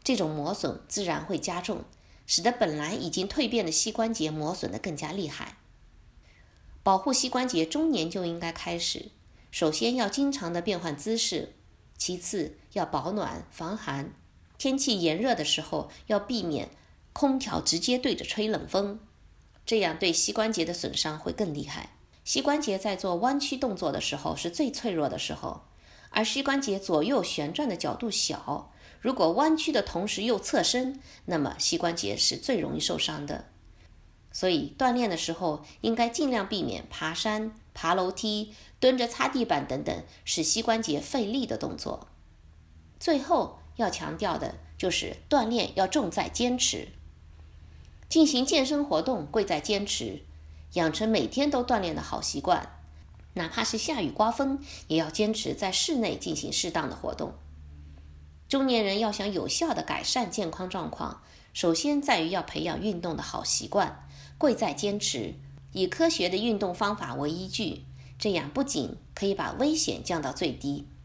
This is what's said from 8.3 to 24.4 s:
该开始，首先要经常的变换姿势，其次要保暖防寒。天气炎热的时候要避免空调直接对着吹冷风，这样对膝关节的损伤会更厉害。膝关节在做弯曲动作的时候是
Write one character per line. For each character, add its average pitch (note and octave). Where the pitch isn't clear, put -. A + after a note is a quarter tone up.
该 E3+
开 E3+
始， -
首 D#3
先 A3+
要 A#3
经 C#4
常 F#3
的 F3
变 F3+
换 D#3+
姿 A3
势， -
其 F3+
次 D#3+
要 F3+
保 D3+
暖 E3+
防 F3
寒。 C#3
天 C4+
气 A3+
炎 D#3+
热 A#3
的 E3
时 D3+
候 -
要 G#3
避 G#3
免 D3+
空 C4+
调 E3+
直 D#3+
接 B3
对 G#3
着 -
吹 G#3+
冷 D#3+
风， G3+
这 A3+
样 D#3+
对 F#3
膝 -
关 A3
节 E3+
的 E3+
损 -
伤 D#3
会 -
更 F3
厉 C#3+
害。 -
膝 -
关 D4
节 G3+
在 G3
做 F#3
弯 B3+
曲 C#4+
动 B3
作 E3
的 -
时 -
候 D#3
是 E3+